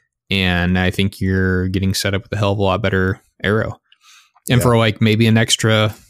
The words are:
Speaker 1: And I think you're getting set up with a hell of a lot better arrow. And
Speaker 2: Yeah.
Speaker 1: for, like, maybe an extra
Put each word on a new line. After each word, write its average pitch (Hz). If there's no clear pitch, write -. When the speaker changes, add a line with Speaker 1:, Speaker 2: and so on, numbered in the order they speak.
Speaker 1:
And 90
I 90
think 98
you're 92
getting 95
set 101
up 98
with -
a 104
hell 101
of 101
a 101
lot 95
better 95
arrow. 110
And 123
Speaker 2:
Yeah. 120
Speaker 1:
for, 120
like, 113
maybe 110
an 110
extra 110